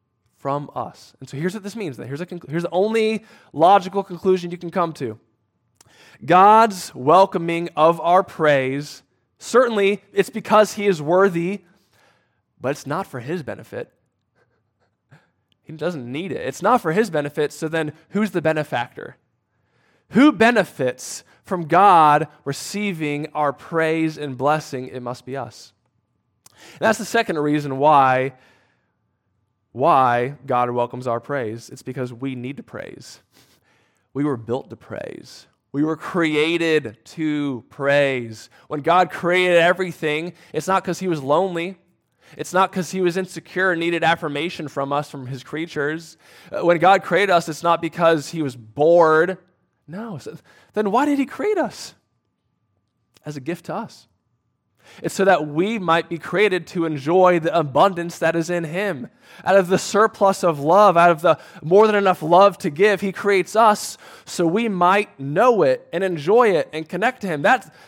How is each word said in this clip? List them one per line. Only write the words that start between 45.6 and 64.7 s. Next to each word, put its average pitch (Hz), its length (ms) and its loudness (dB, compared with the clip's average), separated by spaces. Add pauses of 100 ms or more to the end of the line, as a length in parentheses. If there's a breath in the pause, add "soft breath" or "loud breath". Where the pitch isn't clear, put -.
Uh, 147 160 -6
when 170 120 4
God 180 260 4
created 190 260 0
us, 170 200 2
it's 151 120 -10
not 170 200 0
because 165 480 0
he 165 120 -8
was 131 140 -6
bored. 160 800 2 (480)
No. 196 320 -14
So, - 200 -16 (380 soft breath)
then 208 160 -2
why 254 120 2
did 285 160 0
he 269 60 -2
create 415 320 -4
us? - 360 -6 (1300)
As 151 100 -12
a 139 60 -12
gift 165 240 -8
to 165 100 -8
us. 214 320 -12 (920 loud breath)
It's - 140 -8
so 190 100 -2
that 170 220 2
we 190 320 -4
might 165 300 0
be 170 100 -8
created 180 480 -2
to 170 180 -6
enjoy 170 540 2
the 160 180 -2
abundance 170 600 0
that 165 160 0
is 170 160 -2
in 175 140 -4
him. 160 440 -6 (340 loud breath)
Out 190 120 2
of 185 120 4
the 180 120 2
surplus 202 640 0
of 160 160 0
love, 180 360 4
out 175 140 6
of 156 120 2
the 165 180 2 (240 loud breath)
more 196 240 6
than 214 80 2
enough 196 260 0
love 180 380 6
to 185 100 -4
give, 185 320 2
he 196 100 -2
creates 196 440 -2
us 214 420 2 (280 loud breath)
so - 200 -4
we 220 240 0
might 190 500 0